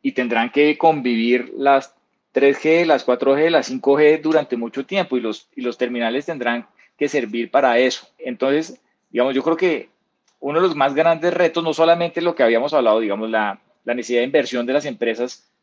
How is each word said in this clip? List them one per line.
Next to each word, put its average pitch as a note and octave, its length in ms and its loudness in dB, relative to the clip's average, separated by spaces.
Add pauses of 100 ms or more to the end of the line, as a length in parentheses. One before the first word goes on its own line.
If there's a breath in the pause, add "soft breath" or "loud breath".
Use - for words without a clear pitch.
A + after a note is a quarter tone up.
Y C3+ 120 -4
tendrán A#2+ 380 -2
que D3 280 2
convivir B2 760 0
las C#3 380 0 (380)
tres C#3 260 2
G, E3 300 2
las C#3+ 160 2
cuatro C3 340 2
G, D#3+ 140 2
las D3 160 0
cinco C3+ 320 0
G D3+ 200 6
durante D3+ 380 0
mucho A#2 260 -8
tiempo F#3 320 -4
y A#2+ 60 0
los, A2 340 -8
y C3 60 -12
los A#2+ 160 -6
terminales A#2+ 480 -4
tendrán A#2+ 400 -4 (320 soft breath)
que D3 100 -2
servir A#2 440 -4
para C3 260 4
eso. B2+ 300 0 (100)
Entonces, C#3 640 -4 (300)
digamos, B2+ 240 0
yo C3+ 80 0
creo D#3+ 140 0
que E3 320 -2 (500)
uno D3 200 -4
de F#3 60 2
los E3 100 0
más C#3 200 0
grandes E3 400 2
retos, E3+ 280 0
no D#3+ 80 -2
solamente E3+ 480 2
lo E3+ 140 -2
que C#3+ 80 -2
habíamos A#2+ 320 2
hablado, A2+ 260 4
digamos, A2 300 -4
la, G#2 320 -2 (240)
la A#2+ 80 -4
necesidad A#2+ 280 -2
de B2 40 0
inversión B2+ 400 -2
de B2+ 80 -4
las C#3+ 120 -2
empresas A#2 680 -6 (120)